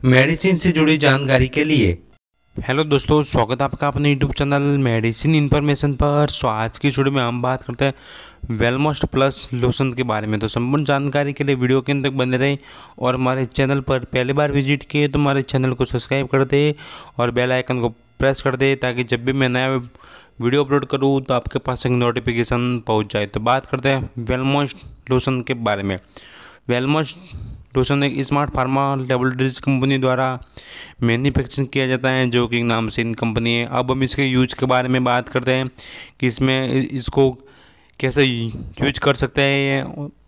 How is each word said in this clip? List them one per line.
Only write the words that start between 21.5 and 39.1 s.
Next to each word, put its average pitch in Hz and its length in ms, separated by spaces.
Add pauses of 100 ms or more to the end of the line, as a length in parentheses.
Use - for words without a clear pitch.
पास - 260
एक 123 60
नोटिफिकेशन 120 880
पहुँच 107 340
जाए। 104 120
तो 104 140
बात 123 260
करते 135 240
हैं 127 360
Velmost 135 520 (320)
लोशन 127 320
के 131 120
बारे 104 300
में। 98 160 (680)
Velmost 135 460 (640)
लोशन 139 260
एक 139 200
स्मार्ट 143 260
फार्मा 139 460
लेबोरेटरीज 127 640
कंपनी 135 380
द्वारा 131 420 (640)
मैन्युफैक्चरिंग 127 640
किया 131 200
जाता 131 220
है, 131 180
जो 120 200
कि 117 160
नाम 113 260
से 120 120
इन 113 120
कंपनी 117 400
है। 120 180
अब 127 200
हम 131 120
इसके 139 200
यूज 127 300
के - 120
बारे 127 240
में 127 140
बात 123 260
करते 127 220
हैं 131 180 (500)
कि 127 80
इसमें 131 460
इ-, 131 120
इसको 135 460 (680)
कैसे 131 240
यूज 120 760
कर 143 140